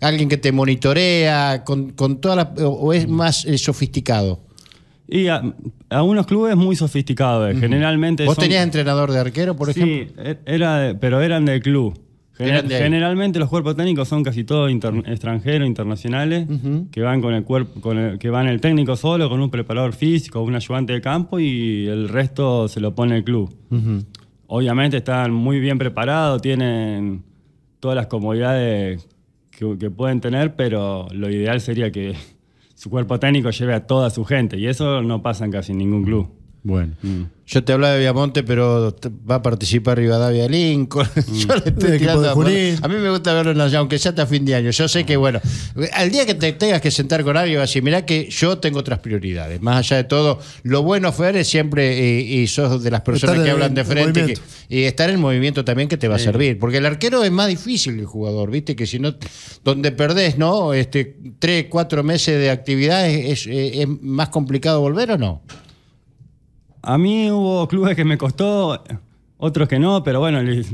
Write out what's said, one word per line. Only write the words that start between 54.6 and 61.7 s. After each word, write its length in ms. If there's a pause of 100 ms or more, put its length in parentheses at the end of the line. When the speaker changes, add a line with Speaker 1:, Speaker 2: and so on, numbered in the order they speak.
Speaker 1:
y 140
estar 260
en 100
movimiento 460
también 240
que 80
te 100
va 100
a 20
Speaker 2:
Sí. 60
Speaker 1:
servir. 340
Porque 180
el 80
arquero 380
es 80
más 160
difícil 480
que 60
el 40
jugador, 460
¿viste? 240
Que 100
si 140
no, 160 (480)
donde 280
perdés, 460
¿no? 380
Este, 420 (220)
tres, 320